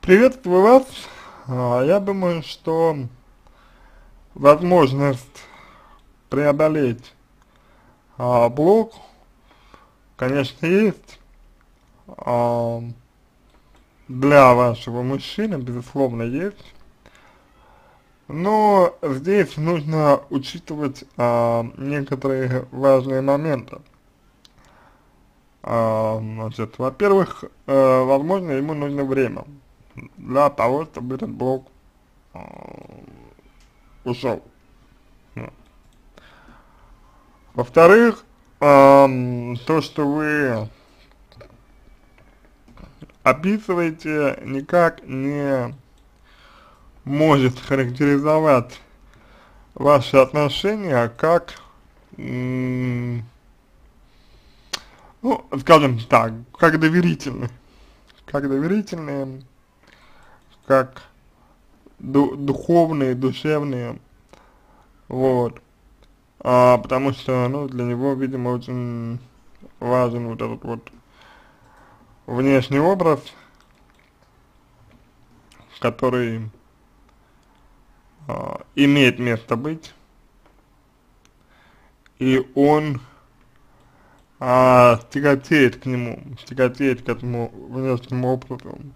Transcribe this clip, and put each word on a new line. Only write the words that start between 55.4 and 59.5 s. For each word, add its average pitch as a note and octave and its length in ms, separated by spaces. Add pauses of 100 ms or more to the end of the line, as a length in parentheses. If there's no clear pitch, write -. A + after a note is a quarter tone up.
скажем C#3 420
так, A2+ 320 (220)
как D#3+ 240
доверительные. D#3 720 (800)
Как C#3+ 200
доверительные, C#3+ 920 (1300)